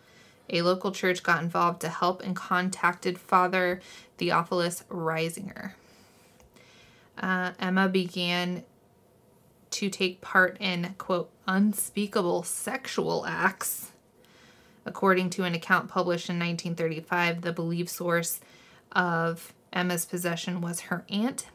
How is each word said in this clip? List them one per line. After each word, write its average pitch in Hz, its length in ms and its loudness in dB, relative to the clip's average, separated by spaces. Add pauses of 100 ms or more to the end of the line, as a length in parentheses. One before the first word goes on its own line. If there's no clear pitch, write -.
(480)
A 170 140 0
local 185 300 2
church 185 300 0
got 165 200 2
involved 175 380 2
to 160 80 -2
help 180 340 0
and 185 140 -4
contacted 180 840 0
Father 185 600 4 (380)
Theophilus 170 720 0
Reisinger. 165 840 -4 (1500)
Uh, 180 400 0
Emma 190 300 4
began 180 720 0 (1080)
to 202 200 -2
take 185 300 -2
part 185 400 4
in, 180 380 -2
quote, 175 320 -2 (180)
"unspeakable 202 960 2
sexual - 800 -4
acts." - 640 -2 (920)
According 185 460 2
to 190 120 -2
an 175 120 0
account 175 340 2
published 175 420 0
in 175 80 -2
nineteen 170 380 -2
thirty-five, 170 640 0
the 170 100 -2
believed 170 360 -2
source 170 500 -2 (540)
of 170 600 0 (200)
Emma's 180 320 0
possession 175 560 -4
was 170 220 -6
her 175 280 -6
Aunt 226 440 -2